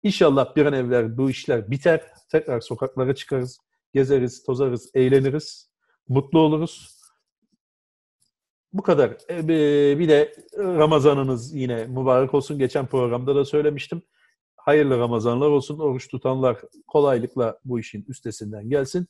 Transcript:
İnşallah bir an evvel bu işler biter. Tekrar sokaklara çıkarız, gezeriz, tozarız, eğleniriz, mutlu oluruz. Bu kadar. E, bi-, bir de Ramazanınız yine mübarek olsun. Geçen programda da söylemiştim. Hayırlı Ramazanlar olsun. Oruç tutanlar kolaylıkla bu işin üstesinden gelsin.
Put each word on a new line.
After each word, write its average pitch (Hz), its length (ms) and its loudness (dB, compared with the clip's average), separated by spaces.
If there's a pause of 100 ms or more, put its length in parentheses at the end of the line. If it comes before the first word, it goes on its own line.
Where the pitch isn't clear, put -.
İnşallah 143 520 2
bir 147 100 4
an 143 80 0
evvel 120 440 0
bu 135 120 0
işler 117 420 -4
biter. 160 300 0 (300)
Tekrar 156 280 -2
sokaklara 131 560 -4
çıkarız, 127 440 -8 (340)
gezeriz, 131 500 0
tozarız, 127 500 -4
eğleniriz, 135 760 0 (380)
mutlu 139 320 2
oluruz. 156 600 -2 (1700)
Bu 185 100 -4
kadar. 143 260 4 (200)
E, 165 180 -6
bi-, 147 520 4
bir 165 100 0
de 147 260 4 (220)
Ramazanınız 147 960 2
yine 123 320 -6
mübarek 127 480 0
olsun. 143 260 -4
Geçen 131 260 -2
programda 127 500 -2
da 139 100 2
söylemiştim. 147 560 -4 (540)
Hayırlı 143 440 2
Ramazanlar 120 480 0
olsun. 147 320 -2
Oruç 135 280 -4
tutanlar 131 500 -2 (300)
kolaylıkla 123 800 0
bu 123 140 -6
işin 107 280 -14
üstesinden 107 600 -14
gelsin. 143 400 -2